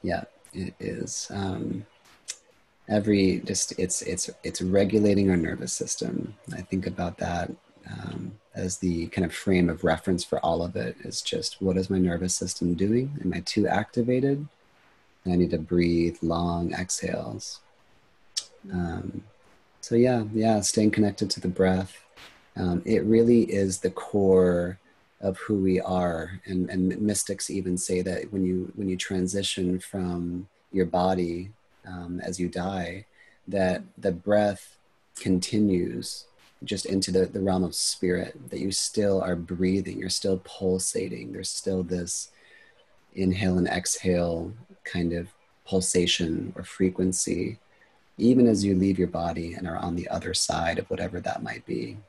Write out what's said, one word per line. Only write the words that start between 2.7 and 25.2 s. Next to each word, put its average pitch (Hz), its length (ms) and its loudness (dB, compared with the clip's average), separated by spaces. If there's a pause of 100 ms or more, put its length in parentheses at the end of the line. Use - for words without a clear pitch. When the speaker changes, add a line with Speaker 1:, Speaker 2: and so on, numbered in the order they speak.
Speaker 1:
every, 98 520 4
just, - 380 -4
it's, - 240 -2
it's, - 280 -6 (120)
it's - 200 -8
regulating 98 680 4
our 92 60 6
nervous 80 360 -2
system. - 640 -6 (200)
I 95 80 -10
think 92 240 -4
about 90 320 -4
that, 87 320 -4 (400)
um, - 420 -10 (220)
as 90 240 -4
the 85 300 0
kind 92 160 0
of 82 100 -2
frame 90 340 4
of 82 160 -4
reference 87 400 2
for - 160 -2
all 85 220 0
of 90 120 -4
it 113 300 -4
is - 180 -8
just, - 400 -6
what 95 140 2
is 92 140 0
my 95 80 2
nervous 90 360 2
system 87 400 -2
doing? 110 360 2 (120)
Am 90 100 -2
I 87 80 -2
too - 280 0
activated? 127 800 0 (760)
And 90 80 2
I 90 40 4
need 87 140 4
to 82 80 0
breathe 85 640 2
long 85 500 0
exhales. 90 880 -6 (1040)
Speaker 2:
Mm. 190 80 -8
Speaker 1:
Um, - 500 -4 (580)
so - 120 -2
yeah, 120 300 6 (100)
yeah, 110 260 4
staying 107 300 4
connected 101 400 2
to - 100 -4
the - 80 -2
breath. 92 480 2 (600)
Um, 90 280 0
it 107 200 2
really 117 380 8
is 98 360 0
the 92 120 0
core 92 880 4 (420)